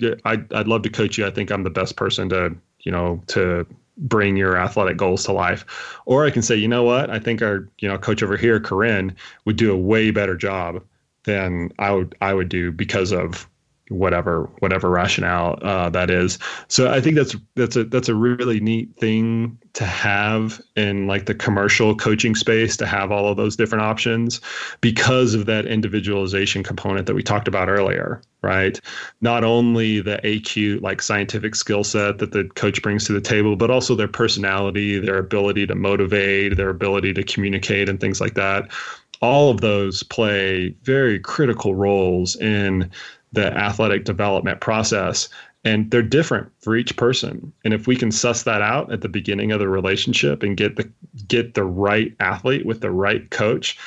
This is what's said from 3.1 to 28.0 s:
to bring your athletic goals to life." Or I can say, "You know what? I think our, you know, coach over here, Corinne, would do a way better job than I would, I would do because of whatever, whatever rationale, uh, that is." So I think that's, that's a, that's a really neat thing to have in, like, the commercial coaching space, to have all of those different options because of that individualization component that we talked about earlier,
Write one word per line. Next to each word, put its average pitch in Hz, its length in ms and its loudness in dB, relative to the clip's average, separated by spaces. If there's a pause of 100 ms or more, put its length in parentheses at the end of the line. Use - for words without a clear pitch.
to 90 380 0 (340)
bring 104 360 2
your 95 200 2
athletic 90 400 0
goals 92 280 0
to 101 80 -2
life." 92 320 0 (420)
Or 135 180 4
I 143 60 4
can 120 120 0
say, 120 120 2
"You 107 140 2
know 120 160 2
what? 123 260 2
I 110 80 -4
think 113 240 -2
our, 101 260 -2 (120)
you 104 80 -2
know, 95 100 -2
coach 104 240 -2
over 98 140 0
here, 113 240 4
Corinne, 98 560 0 (280)
would 107 120 0
do 110 160 4
a 95 40 2
way 110 360 2
better 101 240 0
job 92 480 -6 (400)
than 90 560 -2
I 101 100 0
would, 92 300 0
I 98 120 0
would 92 160 0
do 87 220 -2
because 95 400 -2
of 87 380 -4 (420)
whatever, 87 680 0
whatever 92 320 0
rationale, 90 720 0
uh, 92 280 -2
that 90 200 0
is." 90 280 2 (300)
So 127 240 2
I 135 80 2
think 151 160 4
that's, 135 180 2 (220)
that's 120 180 0
a, 117 100 2
that's 123 240 -2
a 113 60 2
really 120 460 2
neat 113 380 -2
thing 113 600 0 (140)
to - 120 -4
have 107 760 -2 (160)
in, 101 300 0
like, 98 200 -2
the 107 80 -2
commercial 104 640 2
coaching 110 380 2
space, 110 420 2
to 107 100 -2
have 98 240 -2
all 104 180 0
of 101 80 0
those 107 200 0
different 110 260 0
options 117 580 0 (400)
because 117 540 4
of 104 120 0
that 107 200 0
individualization 98 960 -2
component 98 440 -4
that 101 80 0
we 98 80 -2
talked 104 260 -2
about 92 200 0
earlier, 98 520 0 (220)